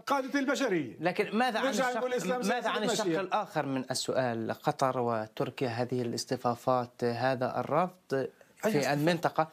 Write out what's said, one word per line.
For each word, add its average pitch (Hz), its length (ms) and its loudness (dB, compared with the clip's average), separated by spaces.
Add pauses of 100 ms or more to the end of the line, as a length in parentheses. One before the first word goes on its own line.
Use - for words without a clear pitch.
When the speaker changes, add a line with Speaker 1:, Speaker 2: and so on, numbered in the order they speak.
Speaker 1:
قادة 269 340 0
البشرية. 214 600 0
Speaker 2:
لكن 175 380 0
ماذا 247 200 2
عن 214 60 0
Speaker 1:
نرجع 254 240 0
Speaker 2:
الشق، 247 100 -2
Speaker 1:
نقول 247 140 -2
الإسلام 247 280 0
Speaker 2:
ماذا 220 280 0
عن 190 100 0
Speaker 1:
سياسة 214 140 0
Speaker 2:
الشق 202 140 0
Speaker 1:
ماشية. 165 140 2
Speaker 2:
الآخر 185 460 0
من 131 240 -2
السؤال؟ 117 640 0
قطر 131 460 0
وتركيا، 120 720 -2
هذه 120 340 -2
الاصطفافات، 120 1000 -2
هذا 120 560 0
الرفض 151 540 -2
Speaker 1:
أي - 580 -2
Speaker 2:
في 151 60 4
Speaker 1:
اصطفاف؟ 139 200 2
Speaker 2:
المنطقة، 160 540 2